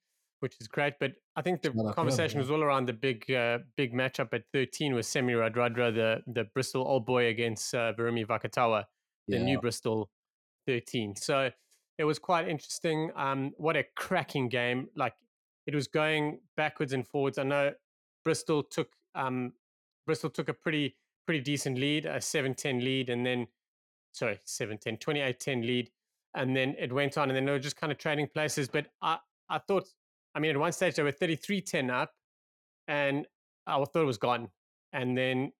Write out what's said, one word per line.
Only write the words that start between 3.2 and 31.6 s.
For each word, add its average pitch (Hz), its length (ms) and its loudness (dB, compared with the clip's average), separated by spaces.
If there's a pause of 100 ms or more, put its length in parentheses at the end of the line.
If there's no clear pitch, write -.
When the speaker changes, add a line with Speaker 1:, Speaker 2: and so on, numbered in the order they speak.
Speaker 1:
uh, 120 300 2 (180)
big 127 160 0
matchup 131 400 0
at 117 180 -4
thirteen 135 440 0
with 113 100 0
Semi 123 280 0
Radradra, 117 600 2
the, 110 320 2
the 117 200 -2
Bristol 131 420 -2
old 131 180 2
boy 123 220 4
against, 113 480 -2
uh, 117 180 0
Virimi 117 320 0
Vakatawa, 113 600 2 (420)
the 127 100 0
new 123 160 2
Speaker 2:
Yeah. 110 60 0
Speaker 1:
Bristol 110 500 -2 (580)
thirteen. 117 480 -2
So 135 360 0 (460)
it 160 60 0
was 151 160 2
quite 175 280 0
interesting. 160 680 -2
Um, 135 420 0
what 160 200 0
a 135 80 0 (100)
cracking 143 540 0
game. 123 460 0
Like, 131 180 -2 (540)
it 147 80 -4
was 135 120 0
going 151 520 0 (180)
backwards 151 340 -2
and 131 160 -2
forwards. 139 300 0
I 139 60 -2
know 143 300 2 (500)
Bristol 151 400 2
took, - 260 -4 (240)
um, 127 400 -2 (520)
Bristol 156 240 -2
took 147 200 -4
a 151 40 -4
pretty, 147 420 -2 (300)
pretty 160 160 0
decent 135 360 0
lead, 147 280 0
a 147 140 -2
seven 135 360 -2
ten 131 240 -2
lead, 131 300 0
and 123 160 0
then, 123 220 0 (640)
sorry, 107 320 -2
seven 107 340 -6
ten, 110 200 -6
twenty-eight 143 420 -2
ten 131 220 -2
lead, 123 300 0 (420)
and 131 220 0
then 135 240 2
it 135 120 -4
went 139 260 0
on, 143 120 2
and 131 80 0
then 135 80 2
they 139 60 2
were 143 80 0
just 139 180 -6
kind 156 140 -4
of 135 60 -4
trading 147 300 -2
places. 151 400 -2
But 151 200 -2 (160)
I, 160 160 0 (280)
I 156 120 -2
thought, 185 280 0 (460)
I 147 60 -2
mean, 156 100 2
at 143 80 2
one 160 140 2
stage 170 240 0
they 160 80 2
were 143 80 2
thirty-three 180 500 -2